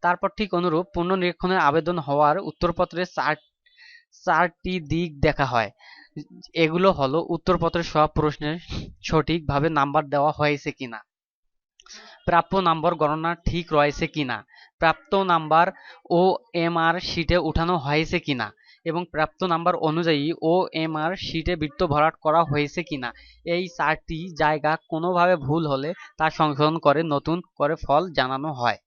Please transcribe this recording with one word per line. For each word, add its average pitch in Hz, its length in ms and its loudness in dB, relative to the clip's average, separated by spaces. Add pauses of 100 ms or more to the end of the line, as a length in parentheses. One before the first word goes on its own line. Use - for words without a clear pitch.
তারপর 175 340 0
ঠিক 208 180 -4
অনুরূপ 175 400 0
পুনর্নিরীক্ষণের 180 640 0
আবেদন 160 400 2
হওয়ার 147 400 2
উত্তরপত্রে 170 680 -4
চার, 151 300 -2 (880)
চারটি 175 560 0
দিক 160 300 -2 (100)
দেখা 143 260 2
হয়। 117 260 0 (800)
এগুলো 165 380 2
হলো 143 280 0 (100)
উত্তরপত্রের 170 540 0
সব 151 320 2
প্রশ্নের 151 420 -2 (460)
সঠিকভাবে 151 680 0
নাম্বার 147 400 0
দেওয়া 143 220 2
হয়েছে 147 400 -2
কিনা, 117 280 -12 (1300)
প্রাপ্য 170 320 2
নাম্বার 170 380 2
গণনা 156 360 -2 (140)
ঠিক 170 280 -2
রয়েছে 147 340 2
কিনা, 131 300 -6 (400)
প্রাপ্ত - 380 -2
নাম্বার 170 500 4 (440)
ওএমআর 170 880 2
শিটে 170 380 -2
উঠানো 165 400 0
হয়েছে 151 420 -2
কিনা 123 280 -4 (380)
এবং 165 160 -4 (100)
প্রাপ্ত 151 320 -4
নাম্বার 170 320 0
অনুযায়ী 156 500 0 (160)
ওএমআর 160 720 0
শিটে 165 400 -4
বৃত্ত 151 280 -4
ভরাট 151 380 2
করা 156 220 2
হয়েছে 147 400 -2
কিনা। 127 260 -6 (360)
এই 170 220 -2
চারটি 156 520 -4 (160)
জায়গা 151 360 0 (180)
কোনোভাবে 175 460 2
ভুল 151 320 -2
হলে 139 220 -2 (280)
তা 156 120 0
সংশোধন 151 480 2
করে 147 260 4
নতুন 156 340 -2 (180)
করে 143 200 0
ফল 147 280 2 (100)
জানানো 135 400 -2
হয়। 120 340 0